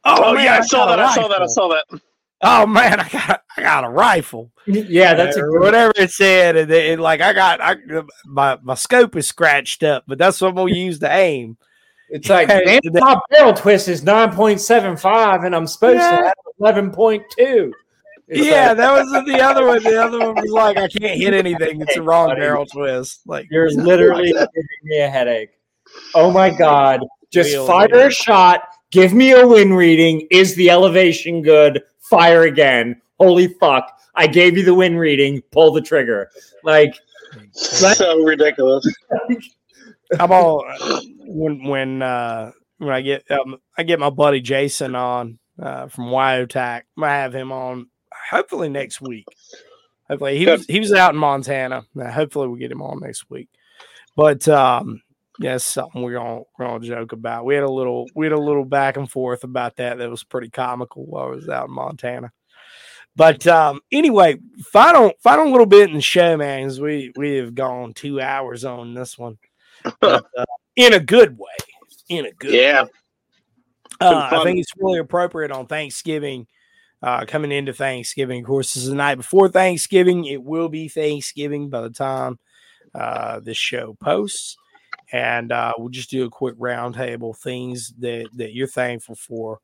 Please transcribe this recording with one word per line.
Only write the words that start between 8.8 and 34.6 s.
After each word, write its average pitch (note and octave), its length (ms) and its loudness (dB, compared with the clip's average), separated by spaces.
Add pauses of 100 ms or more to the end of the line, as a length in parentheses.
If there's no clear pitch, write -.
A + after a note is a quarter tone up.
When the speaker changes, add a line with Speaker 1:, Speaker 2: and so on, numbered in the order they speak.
Speaker 1:
is D3+ 120 -4
scratched D3 560 0
up, C#3+ 220 -2
but C3+ 120 -10
that's F#3 240 0
what F#3+ 80 0
I'm F3+ 60 -6
gonna F#3 200 -2
use F3+ 240 -6
to D3 100 -4
aim." C#3+ 480 -2 (520)
Speaker 3:
It's D3+ 200 -12
like, F3+ 200 4
Speaker 1:
<laughs> - 0 -
Yeah, G3 100 4
Speaker 3:
"Damn, F#3+ 240 4
Speaker 1:
and E3 120 -6
then F3 80 4
Speaker 3:
my C4+ 140 6 (120)
barrel C4+ 240 6
twist G3 340 2
is E3 160 -6
nine G#3 300 2
point G#3 260 0
seven G3+ 380 0
five, G3 480 2
and F3+ 100 -2
I'm E3 100 -2
supposed B3 340 2
Speaker 1:
Yeah. F4 180 2
Speaker 3:
to - 80 2
have F#3+ 80 0 (260)
eleven G3+ 320 0
point G#3+ 320 0 (140)
two." A#3 360 2 (540)
It's D4 180 0
Speaker 1:
Yeah, C4+ 240 4
Speaker 3:
like A3 80 2
Speaker 1:
that B3 140 2
was C4+ 340 0
the C4+ 160 0
other C4+ 240 2
one. A#3+ 160 2
The A3+ 220 2
other A#3 160 -4
one A3 160 -4
was G#3+ 160 -4
like, G#3+ 260 2
"I G3 120 -4
can't G#3 280 -6
hit G3+ 160 0
anything. D#3+ 460 -2
It's D3 160 -4
the - 60 -8
wrong E3 260 2
Speaker 3:
Buddy, C3 140 -2
Speaker 1:
barrel D3 240 -2
twist." C3 600 -8
Like, D#3 240 -10
Speaker 3:
you're D#3 220 0
Speaker 1:
<laughs> - 0 -
Speaker 3:
literally F3 600 2
Speaker 1:
like D#3+ 200 0
Speaker 3:
giving D#3 140 -8 (160)
me D3+ 160 -4
a C#3+ 100 0
headache. A#2+ 420 -4 (600)
Oh F3 180 6
my F#3+ 180 4
God. C#3+ 500 4 (320)
Just E3 200 2
Speaker 1:
Real C3+ 160 -4
Speaker 3:
fire G3+ 240 4
Speaker 1:
weird. B3 200 6
Speaker 3:
a - 40 -6
shot. F#3 460 4 (300)
Give F#3 220 6
me C4 200 6
a B3+ 120 10
win G#3 280 8
reading. E3 580 4
Is F#3 240 4
the F3 140 4
elevation F3 720 2
good? D3 420 4 (160)
Fire E3+ 440 4
again. C3 580 2 (180)
Holy F3+ 280 6 (120)
fuck. C#3 400 0 (140)
I E3 140 2
gave F3 300 4
you G3 60 0